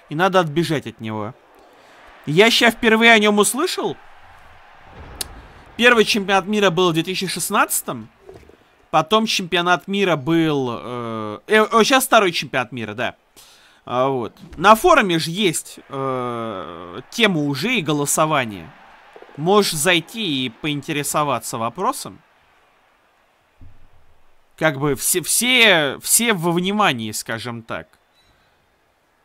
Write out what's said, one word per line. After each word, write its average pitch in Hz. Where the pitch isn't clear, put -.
И 147
надо 185
отбежать 151
от 107
него. 110
Я 185
ща 233
впервые 226
о 220
нём 208
услышал. 262
Первый 233
чемпионат 196
мира 202
был 175
в -
две 160
тысячи 185
шестнадцатом. 180
Потом 190
чемпионат 175
мира 196
был... 147
э, 110
э, 220
о, 214
щас 262
второй 208
чемпионат 131
мира, 110
да. 107
А, 127
вот. 123
На 196
форуме 220
же 160
есть, 175
э, 113
тема 196
уже 147
и 214
голосование. 143
Можешь 196
зайти 165
и 127
поинтересоваться 143
вопросом. 123
Как 151
бы 143
все, -
все, 208
все 233
во 175
внимании, 175
скажем 117
так. 92